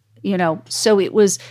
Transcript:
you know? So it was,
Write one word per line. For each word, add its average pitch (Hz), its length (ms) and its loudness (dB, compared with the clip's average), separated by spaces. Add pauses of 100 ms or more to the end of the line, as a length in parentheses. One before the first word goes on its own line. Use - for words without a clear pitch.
(240)
you 190 140 -2
know? 170 320 -2
So 214 300 0
it 185 140 -2
was, 202 240 2 (140)